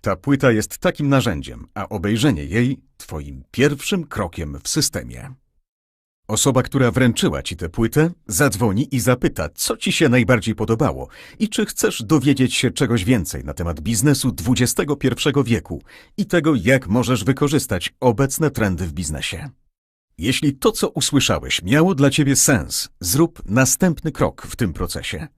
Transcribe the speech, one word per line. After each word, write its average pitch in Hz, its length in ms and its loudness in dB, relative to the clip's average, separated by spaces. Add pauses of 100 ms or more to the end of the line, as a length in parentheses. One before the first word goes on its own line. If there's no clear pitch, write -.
Ta 98 160 -2
płyta 139 360 2
jest 107 260 -2
takim 147 300 -2
narzędziem, 113 640 0
a 101 140 -8
obejrzenie 101 560 0
jej 120 360 0 (160)
twoim 71 540 -12
pierwszym 151 560 0
krokiem 82 560 -6
w - 60 -8
systemie. 67 680 -4 (960)
Osoba, 123 340 2
która 131 280 2
wręczyła 117 520 2
ci - 140 -10
tę 82 120 -8
płytę, 117 420 2 (160)
zadzwoni 110 680 0
i 123 60 0
zapyta, 120 540 0
co - 220 -4
ci - 160 -4
się 156 160 2
najbardziej 117 460 2
podobało 107 540 -2 (300)
i 214 100 0
czy 214 180 -2
chcesz - 360 -2
dowiedzieć 131 520 2
się - 160 0
czegoś 110 340 0
więcej 87 400 0
na 71 100 -8
temat 85 260 -6
biznesu 117 520 0
dwudziestego 127 640 0
pierwszego 135 480 0
wieku 95 380 -2 (340)
i 202 100 -4
tego, 160 280 2
jak 123 340 2
możesz 117 360 2
wykorzystać 135 760 0
obecne 131 500 2
trendy 95 360 -2
w 78 60 -8
biznesie. 78 580 -8 (680)
Jeśli 139 340 0
to, - 200 0
co - 160 -2
usłyszałeś, 117 720 0
miało 151 320 4
dla 139 160 4
ciebie 139 260 2
sens, - 520 0 (120)
zrób 139 460 0
następny 135 680 2
krok - 340 -2
w - 100 -12
tym 95 160 -2
procesie. 80 540 -8 (120)